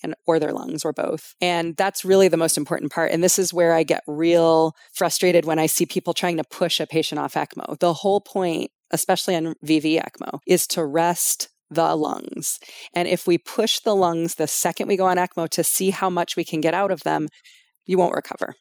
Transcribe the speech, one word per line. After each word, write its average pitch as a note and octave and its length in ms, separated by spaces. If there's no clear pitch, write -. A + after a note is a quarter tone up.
and, D#3 140
or D#3+ 140
their D3 140
lungs - 300
or D#3 80
both. - 480
And E3+ 380
that's G3 260
really F#3+ 260
the E3 80
most E3 200
important D3+ 340
part. E3 200
And E3 120
this F3+ 140
is F#3 160
where E3+ 220
I D#3+ 80
get D3+ 240
real D#3+ 680
frustrated F3 540
when D#3+ 140
I D#3+ 80
see - 180
people F3 300
trying F3 220
to D#3 60
push - 360
a - 80
patient D3+ 320
off C#3 160
ecmo. - 440
The F3 140
whole G3+ 280
point, F3 500
especially F3+ 460
on D#3+ 260
V D#3 180
V D#3 200
ecmo, - 480
is F3+ 200
to - 160
rest E3 680
the D#3+ 240
lungs. - 640
And F3 140
if F#3 180
we E3+ 140
push - 400
the G#3+ 160
lungs E3+ 400
the D#3+ 100
second - 420
we G3+ 100
go F#3 100
on F3+ 100
ecmo F3+ 320
to - 140
see F#3+ 260
how F#3+ 180
much F3 280
we F3 80
can D#3+ 180
get E3 140
out F#3+ 160
of D#3+ 100
them, D#3 280
you F#3 100
won't F3+ 160
recover. - 480